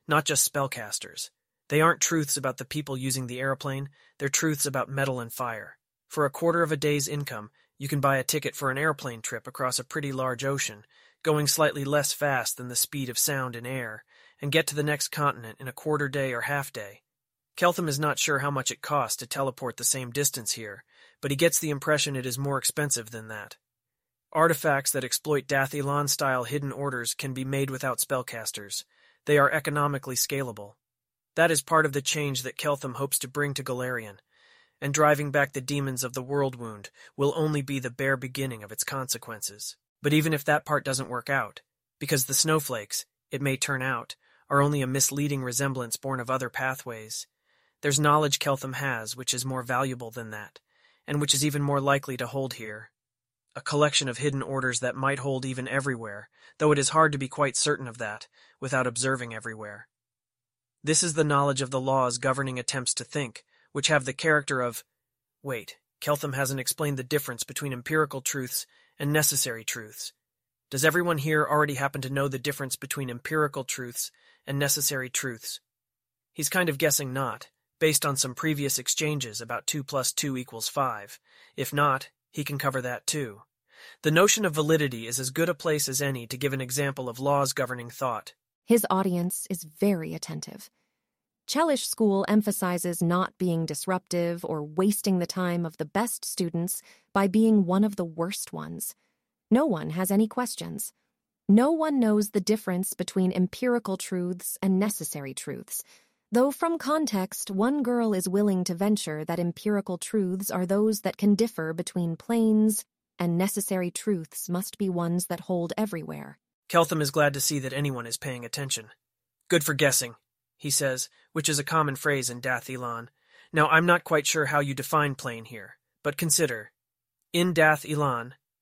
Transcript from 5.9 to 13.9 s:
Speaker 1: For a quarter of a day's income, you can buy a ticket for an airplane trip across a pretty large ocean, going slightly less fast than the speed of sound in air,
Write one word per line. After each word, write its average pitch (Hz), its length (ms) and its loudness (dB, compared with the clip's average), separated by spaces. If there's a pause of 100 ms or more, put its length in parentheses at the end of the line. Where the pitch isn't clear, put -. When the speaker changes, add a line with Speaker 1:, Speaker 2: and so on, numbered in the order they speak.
Speaker 1:
For 151 160 0
a 139 60 2
quarter 170 320 2
of 151 80 2
a 156 60 2
day's 147 320 0
income, 127 420 -6 (280)
you 139 100 -6
can 143 120 0
buy 135 160 6
a 131 80 2
ticket 143 300 -2
for 135 160 -2
an 131 80 -2
airplane 143 420 -2
trip - 260 -8
across 127 320 -2
a 123 60 -6
pretty 143 280 -4
large 131 320 -2
ocean, 135 400 -4 (380)
going 151 240 2
slightly 147 380 4
less 143 280 2
fast 135 440 0
than 123 120 -10
the 123 80 -8
speed 135 320 0
of 120 100 -4
sound 131 380 0
in 120 100 -10
air, 123 380 -6 (360)